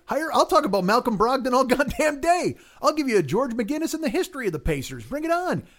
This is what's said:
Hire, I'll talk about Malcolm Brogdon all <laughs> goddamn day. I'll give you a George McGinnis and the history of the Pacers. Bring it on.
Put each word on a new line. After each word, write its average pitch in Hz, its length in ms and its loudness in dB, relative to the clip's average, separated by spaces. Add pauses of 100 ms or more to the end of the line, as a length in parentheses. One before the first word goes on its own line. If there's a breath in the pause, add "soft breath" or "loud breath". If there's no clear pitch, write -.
Hire, 285 280 -4
I'll 262 140 4
talk 294 180 4
about 196 180 2
Malcolm 226 320 2
Brogdon 247 380 2
all 262 100 4
<laughs> - 20 2
goddamn 277 560 0
day. 330 340 2 (260 loud breath)
I'll 302 140 2
give 294 120 -2
you 214 120 4
a 165 40 2
George 226 300 0
McGinnis 285 400 -4
and 320 100 -6
the 277 60 0
history 269 380 -4
of 170 60 -4
the 151 60 -6
Pacers. 131 460 -4
Bring 294 200 -6
it 330 60 0
on. 339 300 -2 (180 loud breath)